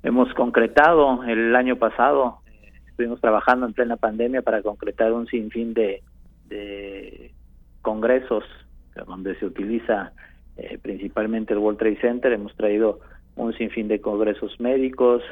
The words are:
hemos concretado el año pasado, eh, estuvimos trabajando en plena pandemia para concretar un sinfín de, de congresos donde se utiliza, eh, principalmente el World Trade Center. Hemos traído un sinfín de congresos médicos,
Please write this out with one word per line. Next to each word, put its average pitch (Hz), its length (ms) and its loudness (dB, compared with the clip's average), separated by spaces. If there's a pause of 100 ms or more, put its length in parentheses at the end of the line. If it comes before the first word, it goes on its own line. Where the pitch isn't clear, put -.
hemos 127 300 2
concretado 131 920 4
el 117 320 2
año 127 220 2
pasado, 123 680 0
eh, - 260 -20 (160)
estuvimos 120 320 -6
trabajando 127 440 2
en 110 80 -4
plena 117 220 0
pandemia 117 460 -2
para 110 200 0
concretar 107 520 -2
un 117 140 -4
sinfín 117 460 -4
de, 104 300 0 (460)
de 101 840 -14 (500)
congresos 113 640 2 (640)
donde 92 320 -8
se 107 80 -6
utiliza, 101 680 -2 (440)
eh, - 260 -14
principalmente 107 720 -4
el 104 60 0
World 107 180 0
Trade 110 240 0
Center. 123 300 0
Hemos 104 240 -4
traído 107 440 2 (360)
un 117 180 -4
sinfín 110 340 -6
de 104 140 0
congresos 107 580 -2
médicos, 127 640 2 (100)